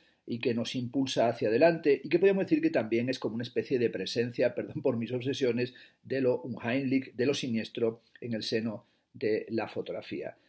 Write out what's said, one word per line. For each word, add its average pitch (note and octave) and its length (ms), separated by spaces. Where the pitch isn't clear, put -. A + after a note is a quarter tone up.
y A#2+ 140
que A#2+ 140
nos A2+ 220
impulsa B2+ 520
hacia A#2 220
adelante D3 540
y D#3 60
que F3 100
podríamos F#3+ 260
decir D3+ 160
que D#3+ 80
también A#2 400
es C3 80
como A2 180
una A#2 80
especie A#2 360
de A#2 100
presencia, A#2+ 640
<laughs> - 20
perdón - 280
por B2+ 140
mis A2+ 140
obsesiones, B2 600
de B2+ 180
lo B2+ 200
unheimlich, C3 720
de B2 100
lo C#3 80
siniestro A2+ 680
en A#2+ 140
el G#2+ 100
seno A2 420
de G#2+ 360
la G#2+ 180
fotografía. - 720